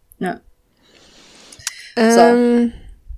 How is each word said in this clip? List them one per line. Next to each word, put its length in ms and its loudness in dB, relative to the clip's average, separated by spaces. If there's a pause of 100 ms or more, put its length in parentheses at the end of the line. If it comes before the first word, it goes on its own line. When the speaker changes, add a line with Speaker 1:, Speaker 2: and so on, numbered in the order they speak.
(200)
Speaker 1:
ja. 200 -8 (1600)
Speaker 2:
Ja. 160 2
So. 80 4
Speaker 1:
Ähm. 540 2 (440)